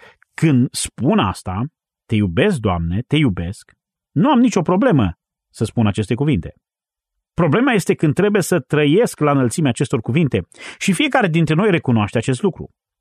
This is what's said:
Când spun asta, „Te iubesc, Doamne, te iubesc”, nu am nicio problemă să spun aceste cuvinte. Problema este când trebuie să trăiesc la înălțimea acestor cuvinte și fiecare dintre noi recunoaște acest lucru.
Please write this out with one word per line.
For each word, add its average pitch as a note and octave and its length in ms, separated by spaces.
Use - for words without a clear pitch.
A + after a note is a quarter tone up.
Când C#3 380
spun - 480
asta, F#2+ 440
„Te A2+ 100
iubesc, G#2 420
Doamne, F2+ 500
te - 80
iubesc”, F#2+ 560
nu G#3 180
am B3+ 100
nicio A3 220
problemă F3 520
să - 160
spun A2 220
aceste G#2 260
cuvinte. A#2+ 400
Problema F3+ 380
este G3 220
când D#3 200
trebuie G#3 280
să E3+ 180
trăiesc D3+ 600
la D3+ 120
înălțimea C3+ 380
acestor A#2+ 320
cuvinte A#2+ 460
și G3 140
fiecare B3+ 340
dintre D#3 280
noi G3+ 160
recunoaște A#2 460
acest B2+ 240
lucru. E3+ 280